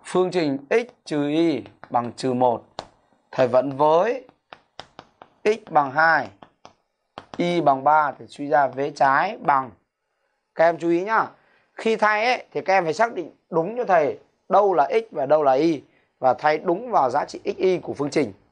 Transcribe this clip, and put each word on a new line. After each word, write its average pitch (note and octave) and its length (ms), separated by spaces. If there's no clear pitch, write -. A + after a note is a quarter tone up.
Phương F#3 260
trình D3+ 400
x A#3 220
trừ D3 240
y D3+ 360
bằng A#2+ 260
trừ C3 160
một. B2 320
Thầy C3 180
vẫn C3 280
với E3+ 520
x A3 260
bằng D3 200
hai, D3+ 380
y F3 240
bằng C#3 240
ba D3 340
thì A#2 80
suy C#3+ 220
ra C#3+ 180
vế C3 240
trái D3 500
bằng. C3+ 300
Các D#3+ 100
em E3 140
chú E3+ 120
ý E3+ 140
nhá. G#3 220
Khi A3 240
thay G#3+ 280
ấy, B3 260
thì D3 100
các F#3+ 140
em F#3+ 100
phải D#3+ 100
xác A#3 200
định E3 220
đúng F3+ 260
cho B3 80
thầy E3+ 340
đâu F#3+ 260
là D3 160
x A3+ 240
và C#3+ 120
đâu D3+ 160
là C#3 100
y, D3 300
và B2+ 160
thay D3+ 240
đúng F#3+ 320
vào D#3 200
giá C#3+ 140
trị - 200
x, G3+ 120
y F#3 220
của C3 160
phương C#3+ 160
trình. C3+ 220